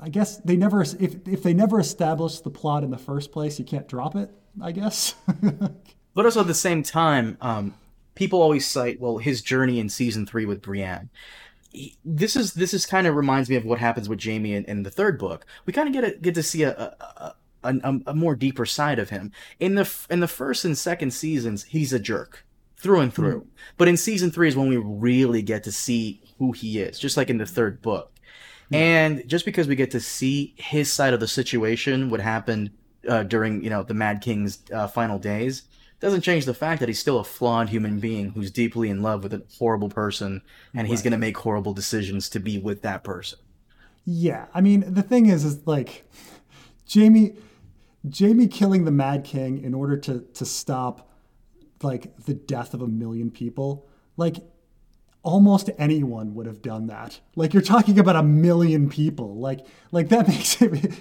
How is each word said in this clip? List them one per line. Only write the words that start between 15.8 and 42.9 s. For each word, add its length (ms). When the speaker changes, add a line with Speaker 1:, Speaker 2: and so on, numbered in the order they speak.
Speaker 2:
get 120
a, 140
get 160
to 80
see 220
a, 120
a, 580
a, 120
a, 240
a 60
more 200
deeper 320
side 320
of 120
him. 200
In 160
the 60
f-, 280
in 80
the 80
first 380
and 120
second 360
seasons, 520
he's 280
a 80
jerk 440
through 240
and 140
through. 280
Speaker 1:
Hmm. 60
Speaker 2:
But 100
in 100
season 360
three 160
is 80
when 120
we 100
really 640
get 220
to 80
see 500
who 120
he 300
is, 180
just 180
like 140
in 80
the 80
third 360
book. 300
Speaker 1:
Yeah. 100
Speaker 2:
And 500
just 160
because 240
we 80
get 160
to 80
see 560
his 360
side 220
of 60
the 80
situation, 800
what 100
happened, 500
uh, 140
during, 400
you 80
know, 140
the 100
Mad 280
King's, 360
uh, 160
final 320
days, 420
doesn't 220
change 240
the 80
fact 260
that 80
he's 100
still 220
a 40
flawed 460
human 300
being 320
who's 180
deeply 400
in 120
love 200
with 100
a 120
horrible 300
person, 540
and 140
he's 120
Speaker 1:
Right. 40
Speaker 2:
gonna 140
make 200
horrible 360
decisions 560
to 100
be 180
with 240
that 220